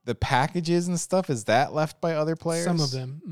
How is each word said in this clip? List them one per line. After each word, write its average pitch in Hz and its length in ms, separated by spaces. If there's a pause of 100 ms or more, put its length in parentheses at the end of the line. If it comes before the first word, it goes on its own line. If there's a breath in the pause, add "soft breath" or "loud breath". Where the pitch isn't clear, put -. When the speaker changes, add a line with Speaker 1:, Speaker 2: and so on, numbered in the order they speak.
Speaker 1:
The 120 100
packages 170 720
and 175 120
stuff, 180 320
is 113 140
that 120 280
left 156 280
by 165 120
other 156 220
players? 165 300
Speaker 2:
Some 175 140
of 143 120
them. 131 300 (100)